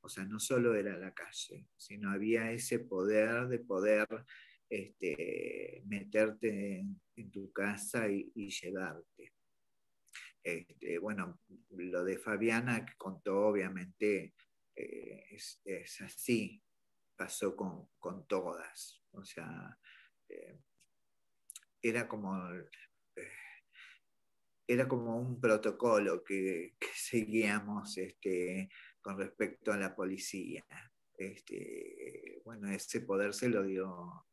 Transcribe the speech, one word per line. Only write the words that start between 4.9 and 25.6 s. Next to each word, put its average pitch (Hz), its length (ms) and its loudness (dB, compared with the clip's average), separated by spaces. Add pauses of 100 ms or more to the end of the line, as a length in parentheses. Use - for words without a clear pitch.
meterte 104 960 0
en, 98 200 -6 (160)
en 107 160 -12
tu 98 200 -8
casa 104 580 0
y, 98 260 0
y 101 140 -4
llevarte. 90 840 -6 (1080)
Este, 85 560 -4
bueno, 92 400 -4 (300)
lo 90 340 -2
de 92 140 2
Fabiana, 113 680 2
que - 120 -16
contó 98 500 2
obviamente 95 840 2 (420)
eh, - 560 -10
es, - 340 -14
es 92 360 -8
así, 104 600 0 (540)
pasó 92 400 -2
con, 92 340 -6 (100)
con 87 280 -8
todas. 85 840 -4
O 98 120 -14
sea, - 540 -12 (500)
eh, 50 320 -16 (1200)
era 117 260 2
como, 95 440 -4 (640)
eh, - 160 -12 (1400)
era 123 200 6
como 117 320 0
un 123 200 -2
protocolo 107 840 6